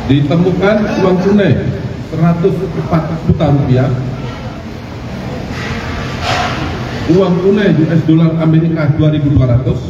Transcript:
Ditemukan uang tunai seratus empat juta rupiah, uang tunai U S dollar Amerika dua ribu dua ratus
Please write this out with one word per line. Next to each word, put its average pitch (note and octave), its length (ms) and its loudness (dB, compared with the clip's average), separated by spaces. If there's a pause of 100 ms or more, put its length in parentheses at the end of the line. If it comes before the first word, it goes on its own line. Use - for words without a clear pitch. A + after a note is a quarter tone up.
Ditemukan F3 720 2 (220)
uang F#3 240 2
tunai G3 320 4 (560)
seratus E3+ 480 0
empat - 440 -2 (200)
juta - 220 0 (100)
rupiah, B2+ 320 2 (3250)
uang F#3 240 4
tunai G3 320 4
U D#3 160 4
S D#3+ 160 2
dollar D#3+ 400 4
Amerika D#3+ 560 2
dua D3+ 160 4
ribu C#3+ 160 0
dua B2+ 240 4
ratus - 240 0 (100)